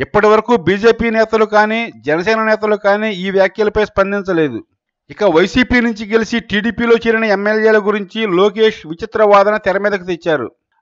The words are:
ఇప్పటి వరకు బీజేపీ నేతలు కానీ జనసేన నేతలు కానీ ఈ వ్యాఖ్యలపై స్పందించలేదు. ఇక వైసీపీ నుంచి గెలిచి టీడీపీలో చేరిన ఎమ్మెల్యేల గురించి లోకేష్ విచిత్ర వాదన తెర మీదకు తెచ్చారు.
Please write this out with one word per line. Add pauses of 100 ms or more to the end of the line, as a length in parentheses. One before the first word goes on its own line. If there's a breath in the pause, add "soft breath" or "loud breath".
ఇప్పటి
వరకు
బీజేపీ
నేతలు
కానీ (240)
జనసేన
నేతలు
కానీ
ఈ
వ్యాఖ్యలపై
స్పందించలేదు. (500)
ఇక
వైసీపీ
నుంచి
గెలిచి
టీడీపీలో
చేరిన (100)
ఎమ్మెల్యేల
గురించి
లోకేష్
విచిత్ర
వాదన
తెర
మీదకు
తెచ్చారు. (340)